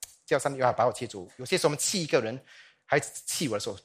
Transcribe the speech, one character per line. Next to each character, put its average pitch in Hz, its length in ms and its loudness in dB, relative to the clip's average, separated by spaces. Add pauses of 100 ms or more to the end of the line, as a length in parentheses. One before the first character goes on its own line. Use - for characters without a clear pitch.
(260)
叫 143 140 2
上 139 120 -2
帝 135 80 -8
啊， 127 120 4
把 113 160 4
我 120 40 4
接 123 140 -6
走， 92 220 -10 (100)
有 127 80 -10
些 185 100 0
时 170 100 2
候 - 20 6
我 - 20 6
们 147 80 -2
气 - 260 -2
一 147 40 -4
个 147 120 4
人， 117 240 -4 (440)
还 143 120 4
气 - 480 -4
我 110 60 -2
的 101 60 -2
时 110 100 -6
候 98 160 -8